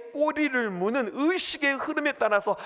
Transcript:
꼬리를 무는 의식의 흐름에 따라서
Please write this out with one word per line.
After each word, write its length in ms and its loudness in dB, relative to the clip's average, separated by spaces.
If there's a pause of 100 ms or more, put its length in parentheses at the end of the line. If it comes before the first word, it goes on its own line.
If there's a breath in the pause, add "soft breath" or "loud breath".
(140)
꼬리를 560 2
무는 440 -2
의식의 640 0
흐름에 420 -2
따라서 380 2 (100)